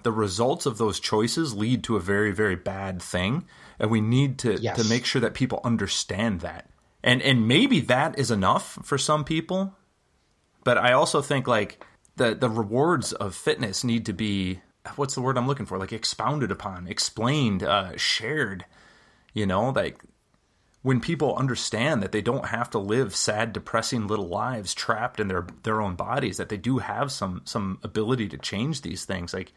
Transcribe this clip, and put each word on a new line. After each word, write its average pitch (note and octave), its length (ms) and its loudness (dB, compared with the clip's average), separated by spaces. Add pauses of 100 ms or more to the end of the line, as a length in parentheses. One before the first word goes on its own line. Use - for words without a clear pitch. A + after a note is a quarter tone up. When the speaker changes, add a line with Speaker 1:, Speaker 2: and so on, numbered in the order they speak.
Speaker 1:
the A#2 80 2
results A2 560 0
of A2+ 100 -4
those G#2+ 220 0
choices A#2 560 0
lead A2 300 0
to A2+ 100 0
a G2 40 2
very, G2+ 320 2
very G2 240 2
bad F#2+ 460 -6
thing. G2+ 440 -2 (340)
And G#2+ 100 2
we A2 120 4
need C3 380 2
to, G#2 220 0
Speaker 2:
Yes. A2 200 -2
Speaker 1:
to A2 60 2
make A#2 180 2
sure - 160 0
that G#2+ 120 0
people - 300 -2
understand G2+ 760 0
that. - 280 -10 (340)
And, B2 200 4
and B2 240 4
maybe F#3 340 6
that C#3 380 2
is B2 100 0
enough G#2+ 540 2
for C#3+ 160 -2
some D3+ 240 2
people. F3+ 520 -2 (880)
But B2 140 4
I B2 160 6
also D3+ 300 4
think, C3+ 240 0
like, A2 360 0 (340)
the, A#2 180 4
the B2+ 160 2
rewards A#2 600 2
of G2+ 200 -4
fitness A#2 500 -2
need A#2 220 0
to G#2+ 80 -2
be, F#2+ 480 -2 (340)
what's C#3 200 -2
the C3 60 -2
word B2+ 180 2
I'm B2 80 0
looking B2+ 180 -2
for? F#2 140 -4
Like, F#2+ 120 -6
expounded A2+ 600 -2
upon, F#2+ 360 -8
explained, A2+ 760 0
uh, F#2+ 340 0
shared, A2+ 680 -2 (680)
you G#2+ 140 0
know, G#2 240 2
like, F#2+ 320 -2 (800)
when B2+ 160 4
people D3 360 0
understand B2+ 680 0
that F#2 80 -4
they G#2+ 100 0
don't A#2+ 260 -2
have A#2 240 -2
to A#2 80 0
live G#2 360 0
sad, G#2+ 380 0
depressing A2+ 520 -2
little G2+ 220 -2
lives G#2+ 460 -4
trapped A2+ 460 -2
in G2+ 100 0
their, F2+ 180 -2 (160)
their A2 180 0
own F#2+ 140 -2
bodies, G#2+ 420 -2
that F#2 120 -6
they G#2 80 -4
do B2+ 220 0
have A#2+ 320 -4
some, F#2 340 -4
some G2 380 -4
ability A2 460 0
to C2 80 -12
change C3 440 -4
these F2 240 -8
things. F2+ 280 -6
Like, F#2+ 240 -8